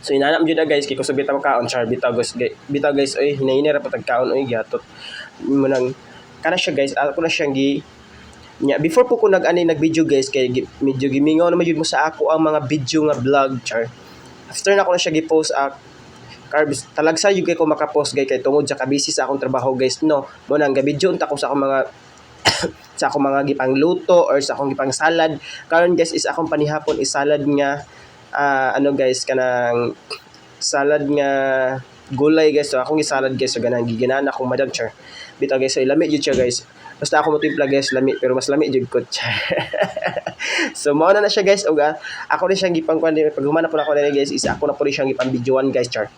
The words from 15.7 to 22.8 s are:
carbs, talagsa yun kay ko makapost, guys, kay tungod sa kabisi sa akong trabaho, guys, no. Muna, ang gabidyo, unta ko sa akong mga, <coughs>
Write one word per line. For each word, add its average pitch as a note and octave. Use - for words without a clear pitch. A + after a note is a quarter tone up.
carbs, D3+
talagsa D#3+
yun F3+
kay E3
ko D#3+
makapost, D3
guys, C3+
kay C3
tungod C#3
sa -
kabisi C#3
sa C3+
akong C#3
trabaho, C3
guys, C3
no. C#3+
Muna, C#3+
ang C3+
gabidyo, D3
unta D#3+
ko D3
sa C#3
akong C#3
mga, C3+
<coughs> -